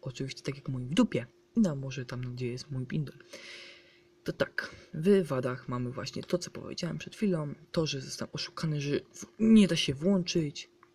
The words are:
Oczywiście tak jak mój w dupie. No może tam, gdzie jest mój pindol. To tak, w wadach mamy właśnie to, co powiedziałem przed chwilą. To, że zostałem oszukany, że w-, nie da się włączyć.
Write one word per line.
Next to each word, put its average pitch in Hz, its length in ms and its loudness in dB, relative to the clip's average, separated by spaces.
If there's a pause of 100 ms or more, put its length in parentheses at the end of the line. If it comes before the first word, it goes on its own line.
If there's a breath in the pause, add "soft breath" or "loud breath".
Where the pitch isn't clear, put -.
Oczywiście - 420 -8
tak 139 140 -4
jak - 120 -10
mój 127 160 -4
w 131 100 -4
dupie. 156 320 2 (300)
No 180 200 4
może 135 280 -6
tam, 123 160 -6 (140)
gdzie 123 120 -4
jest 123 240 -6
mój 131 160 -4
pindol. 147 320 -4 (1040 loud breath)
To - 80 -4
tak, - 420 -4 (200)
w 180 320 6
wadach 127 420 -2
mamy 123 220 -2
właśnie - 320 -8
to, - 160 0
co - 120 -6
powiedziałem - 480 -6
przed - 160 -12
chwilą. 160 400 0 (180)
To, 165 140 2
że 143 140 -4
zostałem - 320 -10
oszukany, 151 480 -4
że 143 200 0
w-, - 260 -16 (120)
nie 220 300 10
da 170 80 2
się 147 180 0
włączyć. 170 760 0 (240)